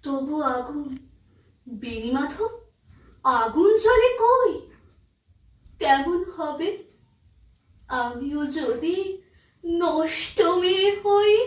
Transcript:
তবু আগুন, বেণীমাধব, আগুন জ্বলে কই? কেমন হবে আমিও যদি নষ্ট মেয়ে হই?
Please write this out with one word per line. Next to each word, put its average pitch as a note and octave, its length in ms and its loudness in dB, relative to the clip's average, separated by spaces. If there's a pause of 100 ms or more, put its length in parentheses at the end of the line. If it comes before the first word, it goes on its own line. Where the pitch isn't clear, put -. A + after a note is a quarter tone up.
তবু C#4 340 -6 (200)
আগুন, C#4 320 -8 (760)
বেণীমাধব, A#3+ 840 -6 (720)
আগুন C4 540 2
জ্বলে A#4 320 6 (100)
কই? B4 320 4 (1300)
কেমন C#4 420 2 (100)
হবে D#4 380 -6 (1300)
আমিও C4+ 400 -6 (160)
যদি D4+ 380 -2 (680)
নষ্ট D#4+ 760 -2 (220)
মেয়ে F#4+ 280 2 (120)
হই? G4+ 320 2 (140)